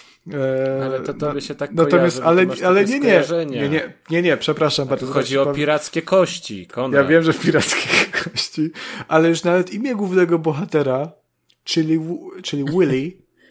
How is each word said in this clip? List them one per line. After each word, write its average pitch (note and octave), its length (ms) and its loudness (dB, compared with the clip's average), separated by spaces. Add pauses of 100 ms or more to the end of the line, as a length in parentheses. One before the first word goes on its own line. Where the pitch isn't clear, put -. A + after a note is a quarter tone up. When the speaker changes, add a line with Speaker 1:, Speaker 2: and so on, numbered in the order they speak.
(340)
Speaker 1:
E, C3+ 520 -2
Speaker 2:
Ale C3 140 -4
to C3+ 140 -6
tobie D3 200 -4
Speaker 1:
na-, C#3+ 80 -6
Speaker 2:
się C#3+ 140 -10
tak C#3+ 160 -8
Speaker 1:
natomiast, D#3+ 200 2 (260)
Speaker 2:
kojarzy, C3 40 -6
bo - 60 -4
Speaker 1:
ale, E3+ 140 6
Speaker 2:
ty F3+ 60 4
masz F3 140 -6
Speaker 1:
ale F#3 200 4
Speaker 2:
takie G#3 120 0
Speaker 1:
nie, C#4 60 -2
nie, C#4+ 60 -2
Speaker 2:
skojarzenia. D#3+ 560 2
Speaker 1:
nie, C#3+ 80 -2
nie, D#3 240 -4 (160)
nie, E3 120 0
nie, D#3+ 160 2
przepraszam D3+ 460 0
Speaker 2:
A - 20 -4
tu B2+ 40 -6
Speaker 1:
bardzo, C3 240 -2
Speaker 2:
chodzi C3 140 0
Speaker 1:
znaczy, C3+ 140 0
Speaker 2:
o - 20 2
Speaker 1:
powiem C#3 120 0
Speaker 2:
pirackie D3 460 -2
kości, D#3+ 680 0
Konrad. C3 360 0
Speaker 1:
Ja C3+ 60 0
wiem, E3 140 6
że D#3+ 100 2
pirackie - 560 0 (160)
<laughs> - 180 -8
kości, - 460 -6 (380)
ale D#3+ 220 4
już E3 140 0
nawet F3+ 300 2
imię A#3+ 220 -4
głównego F3+ 440 2
bohatera, D3+ 720 -2 (520)
czyli D#3+ 360 0
W-, E3+ 440 -10
czyli C#3+ 220 -4
Willy, D3 460 0 (400)